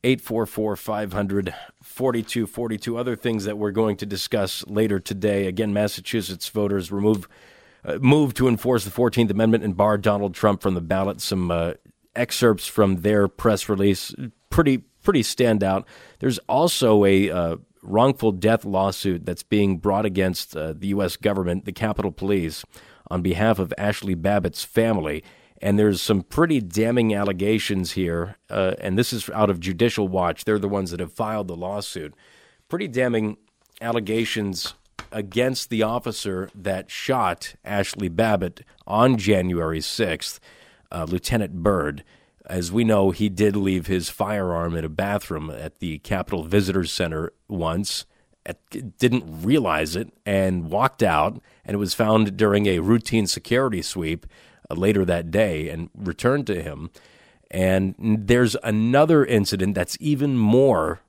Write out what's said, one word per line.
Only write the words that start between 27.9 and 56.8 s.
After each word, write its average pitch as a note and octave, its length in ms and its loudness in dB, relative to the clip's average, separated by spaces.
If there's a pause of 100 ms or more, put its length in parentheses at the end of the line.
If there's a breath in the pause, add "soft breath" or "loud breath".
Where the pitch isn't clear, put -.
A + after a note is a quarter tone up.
here, F2 420 -4 (140)
uh, F#2+ 300 0
and F#2+ 180 -2
this B2 160 0
is A2 160 -8
out G#2+ 200 2
of F2 120 -2
Judicial F#2+ 460 0
Watch. F2+ 360 -2
They're G#2+ 160 0
the G2+ 80 -4
ones G2 240 -4
that F2 80 -10
have E2+ 140 -8
filed G#2+ 340 -6
the F2 80 -10
lawsuit. F2+ 580 -10 (540 soft breath)
Pretty F3+ 220 -6
damning A#2 480 0 (420)
allegations A2 960 -4 (400)
against A#2 560 -2
the A2 120 -2
officer G#2+ 720 -4
that F#2+ 380 -6
shot A2+ 720 -2
Ashley G2 460 -4
Babbitt F#2 540 0 (220 soft breath)
on A#2 320 4
January F2+ 600 0
sixth, - 640 -4 (500 soft breath)
uh, E2 160 -6
Lieutenant F2+ 560 -2
Byrd. D2 400 0 (440 soft breath)
As F2 240 -4
we A2+ 120 2
know, G2+ 280 4
he G#2 180 0
did G2+ 260 2
leave F#2+ 320 0
his F#2 220 -2
firearm F2+ 640 -2
in D#2+ 80 -4
a D#2+ 60 -6
bathroom E2+ 600 -4
at D2+ 300 -12
the D#2 200 -6
Capitol F#2 440 -4
Visitor F#2 400 2
Center D#2+ 480 -4 (160)
once, F2 580 -4 (400)
at, - 120 -10 (400)
didn't B2 260 2 (180)
realize E2+ 540 0
it, G#2 160 -6 (140)
and F#2+ 440 0
walked A2+ 320 0
out, F2 400 2 (220 soft breath)
and G2+ 120 -6
it G2+ 40 -2
was G2 140 -2
found A2 420 2
during G#2 320 4
a F2+ 120 2
routine A2+ 460 2
security A#2+ 560 -2
sweep, D#2+ 460 -6 (400 soft breath)
uh, - 60 -8
later F#2+ 320 2
that E2+ 240 0
day E2 400 0
and E2 260 -8
returned B2+ 520 -2
to F#2 120 -2
him. D#2 300 -10 (640 soft breath)